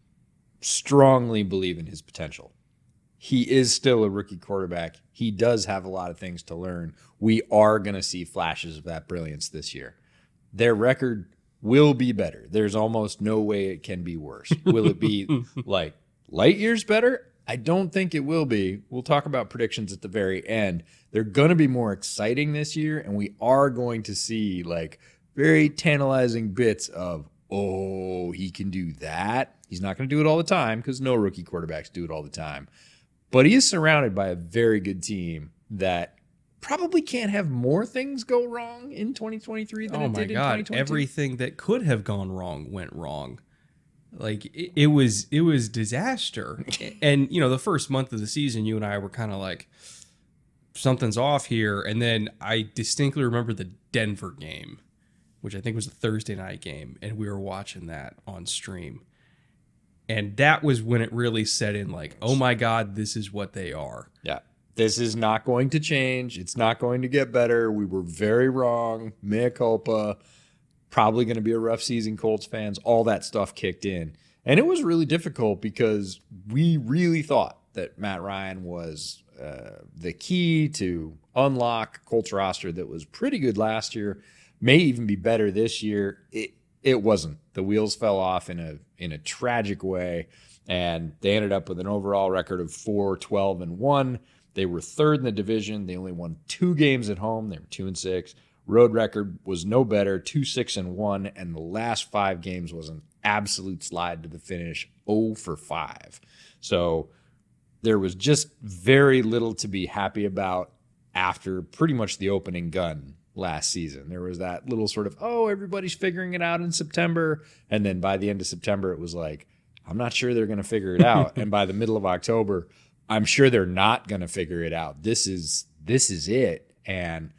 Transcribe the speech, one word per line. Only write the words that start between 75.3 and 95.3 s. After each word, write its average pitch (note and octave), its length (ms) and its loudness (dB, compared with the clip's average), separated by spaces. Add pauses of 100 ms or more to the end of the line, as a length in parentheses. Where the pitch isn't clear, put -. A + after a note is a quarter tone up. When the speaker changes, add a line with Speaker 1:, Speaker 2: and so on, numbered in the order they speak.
Speaker 1:
because G#2+ 580 -2 (300)
we D#3+ 280 4
really D#3+ 440 0
thought C3 380 0 (140)
that - 240 -8
Matt G2 240 -6
Ryan F#2+ 420 -8
was, E2 600 -10 (180)
uh, B1 420 -14 (120)
the E2 180 -6
key E3 560 2
to E2+ 480 -4 (180)
unlock A#2+ 720 0
Colts A2+ 280 0
roster F#2+ 380 -2
that E2+ 160 -8
was D2+ 180 -12
pretty C4 340 -4
good A#2+ 180 2
last A2 380 -2
year, G#2 260 -6 (380)
may B2+ 180 8
even B2+ 280 2
be G2+ 100 0
better G#2+ 360 2
this A2 300 0
year. G2+ 380 -2 (120)
It, A2 200 -6 (320)
it C3 180 4
wasn't. E2+ 360 2 (160)
The F#2+ 100 -4
wheels G#2 320 0
fell G#2 220 2
off F#2 320 0
in F2 100 -8
a, D#2 180 -10 (200)
in F2 140 -8
a D2+ 60 -8
tragic A2 640 -4
way, F2+ 440 -4 (400)
and E2+ 540 -2
they G2 140 4
ended G#2+ 160 2
up G2 180 0
with F2+ 100 -6
an F#2 80 -6
overall G2+ 440 2
record F#2 280 -2
of E2 120 -6
four, G2+ 460 -2
twelve, G2 440 -2
and E2+ 160 -8
one. C3 420 0 (340)
They F#2+ 120 0
were F2 160 -2
third D3+ 380 2
in C3 40 -4
the A#2+ 80 0